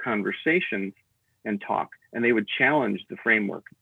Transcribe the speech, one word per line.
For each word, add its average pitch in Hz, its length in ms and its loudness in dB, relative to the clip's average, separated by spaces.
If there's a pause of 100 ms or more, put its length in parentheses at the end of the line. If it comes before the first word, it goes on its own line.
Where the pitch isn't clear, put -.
conversations 104 920 0 (500)
and 104 160 -2
talk, 104 300 -2 (240)
and 117 100 -2
they 120 80 6
would 110 160 2
challenge 131 640 2
the - 120 -12
framework. 110 440 0 (160)